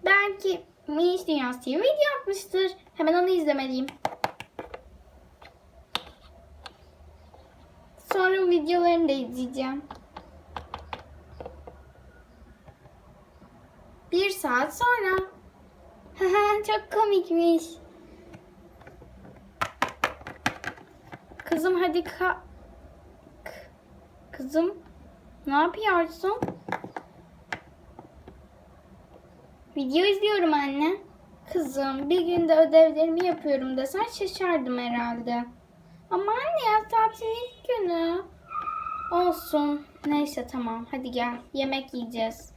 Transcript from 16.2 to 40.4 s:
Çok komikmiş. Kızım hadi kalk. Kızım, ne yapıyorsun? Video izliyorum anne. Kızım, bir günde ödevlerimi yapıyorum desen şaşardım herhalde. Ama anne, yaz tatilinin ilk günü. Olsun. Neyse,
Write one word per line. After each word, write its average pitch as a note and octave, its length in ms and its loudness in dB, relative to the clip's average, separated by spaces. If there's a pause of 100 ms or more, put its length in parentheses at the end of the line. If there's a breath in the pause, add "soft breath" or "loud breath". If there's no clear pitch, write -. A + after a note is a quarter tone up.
Çok G#4+ 340 0
komikmiş. E4+ 640 4 (3750 loud breath)
Kızım F4 440 0
hadi F4 220 0
kalk. - 340 -2 (1900)
Kızım, E4 460 -2 (720)
ne C#4 60 -2
yapıyorsun? F4+ 840 0 (3250)
Video C#4+ 300 2
izliyorum G4 480 2
anne. C#4+ 440 0 (560)
Kızım, C4+ 560 -4
bir F4+ 120 4
günde E4+ 340 4
ödevlerimi D#4+ 720 6
yapıyorum C4+ 520 0
desen C#4 260 -2
şaşardım F4 760 -2
herhalde. A#3+ 680 -4 (680 loud breath)
Ama G4+ 200 0
anne, C5 420 0
yaz G#4+ 180 4
tatilinin A4+ 440 2 (160)
ilk - 160 -16
günü. F4 540 0 (880)
Olsun. D4+ 720 0 (200)
Neyse, D4 420 -2